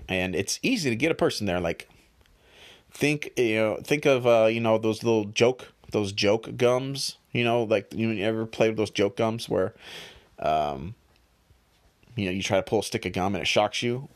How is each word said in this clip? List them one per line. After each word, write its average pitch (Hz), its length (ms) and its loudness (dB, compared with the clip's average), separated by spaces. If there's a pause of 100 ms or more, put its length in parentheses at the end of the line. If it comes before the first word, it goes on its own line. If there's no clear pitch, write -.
and 92 280 -2
it's - 260 -2
easy 208 280 0
to 113 60 0
get 139 160 0
a - 40 0
person 139 300 -2
there. 90 140 0
Like, - 280 -4 (1040)
think, 147 460 -2
you 113 180 2
know, 110 280 0
think 147 220 -2
of, 131 200 4
uh, 117 200 6
you 113 140 2
know, 113 180 4
those 110 260 -2
little 113 220 2
joke, 117 460 2 (200)
those 104 200 0
joke 104 460 0
gums, 127 600 0 (140)
you 120 120 0
know, 117 200 2
like, 104 300 -2
you 113 180 -2 (120)
ever 110 240 -2
played 113 220 0
with 110 80 -4
those 104 120 -2
joke 101 280 0
gums 113 300 -2
where, 98 280 -2 (640)
um, 76 560 -2 (1200)
you 107 100 -2
know, 90 60 -2
you 95 100 -4
try 98 160 2
to 92 60 4
pull 113 160 0
a 95 40 -2
stick - 220 -6
of 92 80 -4
gum 95 220 -2
and 85 80 -4
it - 40 -2
shocks - 360 0
you, 123 320 -4